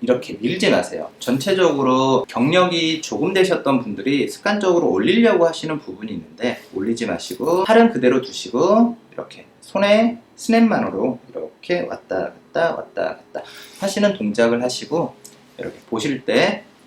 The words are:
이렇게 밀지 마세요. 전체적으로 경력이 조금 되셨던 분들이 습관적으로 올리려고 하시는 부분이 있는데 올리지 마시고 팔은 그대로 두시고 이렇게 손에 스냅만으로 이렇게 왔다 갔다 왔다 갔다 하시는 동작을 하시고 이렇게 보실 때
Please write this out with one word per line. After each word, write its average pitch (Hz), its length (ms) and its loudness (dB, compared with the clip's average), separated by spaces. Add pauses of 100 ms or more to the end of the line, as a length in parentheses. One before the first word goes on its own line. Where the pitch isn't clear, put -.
이렇게 127 380 -2
밀지 190 300 0
마세요. 82 400 -2 (100)
전체적으로 135 1080 2
경력이 160 760 0
조금 156 320 -4
되셨던 160 480 2
분들이 110 460 -2
습관적으로 185 640 0
올리려고 196 560 4
하시는 160 320 -4
부분이 - 320 -14
있는데 - 480 -8 (140)
올리지 117 340 -4
마시고 156 560 -2
팔은 226 280 6
그대로 127 300 2
두시고 196 760 0 (160)
이렇게 - 320 -16 (160)
손에 208 580 2 (160)
스냅만으로 127 840 2 (100)
이렇게 - 520 -6
왔다 - 520 -8 (200)
갔다 160 220 0
왔다 - 280 -8 (120)
갔다 - 280 -14 (360)
하시는 202 340 0
동작을 117 480 0
하시고 131 540 -4 (420)
이렇게 - 200 -12 (120)
보실 123 360 -4
때 170 380 2 (240)